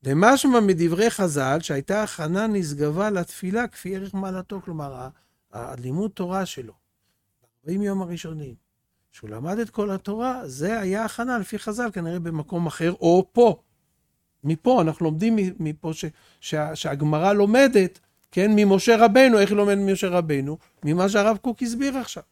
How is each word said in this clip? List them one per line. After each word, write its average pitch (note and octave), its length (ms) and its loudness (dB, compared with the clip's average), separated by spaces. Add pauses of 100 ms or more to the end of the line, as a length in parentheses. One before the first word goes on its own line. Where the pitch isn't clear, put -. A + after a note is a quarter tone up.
דמשמע A#3 580 4
מדברי F#3 500 2
חז"ל, D3 500 -2
שהייתה E3 420 -4
הכנה F#3 440 -4
נשגבה E3 640 -2
לתפילה G3 580 -4
כפי - 280 -10
ערך F#3+ 180 -12
מעלתו, F#3+ 500 -8
כלומר, D3 300 -10
ה-, B2+ 140 -14 (440)
הלימוד B2+ 580 -6
תורה F#3 360 -6
שלו, A#2 260 -14 (880)
ארבעים F#3 220 -4
יום G3 200 -2
הראשונים, D#3+ 520 -10 (580)
שהוא - 180 -18
למד D3+ 280 -6
את A3+ 120 -6
כל G#3 200 -6
התורה, A3 580 -6
זה E3+ 320 -6
היה G3 240 -2
הכנה B3+ 340 -4
לפי G#3 200 -8
חז"ל, A3 340 -6
כנראה E3+ 260 -6
במקום E3 480 -4
אחר, E3 260 -2
או F3+ 400 4
פה. A#3+ 300 4 (840)
מפה, F3 380 2
אנחנו D#3+ 220 -2
לומדים F3 320 0
מ-, F#3 320 -2
מפה D#3 240 -8
ש-, D#3 120 -10 (360)
שה-, D#3 340 -6
שהגמרא D3+ 580 0
לומדת, G#3 680 4 (300)
כן, G3 260 2
ממשה G#3 480 6
רבנו, A#3 340 8
איך G3 120 4
היא G#3 60 2
לומדת G3+ 220 2
ממשה G3 300 0
רבנו? D#3 500 -2 (260)
ממה F3 240 2
שהרב G#3 280 2
קוק A#3 260 -6
הסביר B3+ 360 -4
עכשיו. A3 340 -12